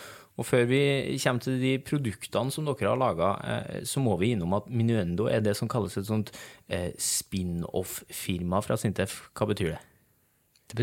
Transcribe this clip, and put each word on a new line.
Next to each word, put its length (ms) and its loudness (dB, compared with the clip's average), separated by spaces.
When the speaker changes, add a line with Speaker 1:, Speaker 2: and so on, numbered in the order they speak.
Speaker 1:
Og 80 -4
før 200 4
vi 540 2
kommer 220 2
til 200 -2
de 160 2
produktene 760 -2
som 140 -4
dere 240 0
har 80 2
laget, 480 2
eh, 360 -4
så 200 -2
må 160 4
vi 160 4
innom 220 2
at 120 -2
Minuendo 640 2
er 100 4
det 140 4
som 120 -2
kalles 280 -2
et 100 -2
sånt, 260 0
eh, 280 -2
spin-off-firma 1700 -2
fra 140 0
Sintef. 580 -2
Hva 120 0
betyr 280 0
det? 40 -12
Speaker 2:
Det 100 -8